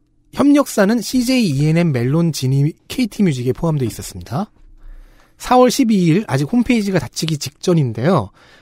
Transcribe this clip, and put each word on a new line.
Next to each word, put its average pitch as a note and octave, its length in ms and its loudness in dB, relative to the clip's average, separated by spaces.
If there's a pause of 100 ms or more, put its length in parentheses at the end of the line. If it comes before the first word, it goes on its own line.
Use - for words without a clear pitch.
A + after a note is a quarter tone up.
(340)
협력사는 B3 680 2
씨제이, B3 480 0
이엔엠, D#3 460 2
멜론, C#3+ 400 0
지니, C#3 400 0 (160)
케이티 A3+ 340 -2
뮤직에 B2+ 300 0
포함되어 D3+ 340 -2
있었습니다. G#2 640 -10 (880)
사월 B3+ 340 4
십이일, G3+ 560 2
아직 C#3 240 -2
홈페이지가 A3 480 0
닫히기 - 380 -6
직전인데요. C#3 920 -2 (300)